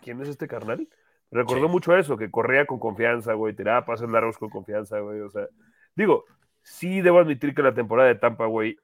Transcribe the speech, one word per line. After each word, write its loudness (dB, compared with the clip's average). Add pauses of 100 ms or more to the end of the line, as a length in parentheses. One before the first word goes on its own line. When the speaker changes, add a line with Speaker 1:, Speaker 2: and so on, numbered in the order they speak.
Speaker 1:
¿quién -14
es -10
este -10
carnal?" -8 (440)
Recordó 0
Speaker 2:
Sí. 0
Speaker 1:
mucho 2
eso, 0
que -6
corría 2
con -8
confianza, -2
güey, -2
tiraba 0
pases -8
largos 0
con -10
confianza, -8
güey, -10
o -14
sea, -10 (480)
digo, 2 (360)
sí -6
debo 8
admitir 0
que 2
la 4
temporada 4
de 4
Tampa, 0
güey, -2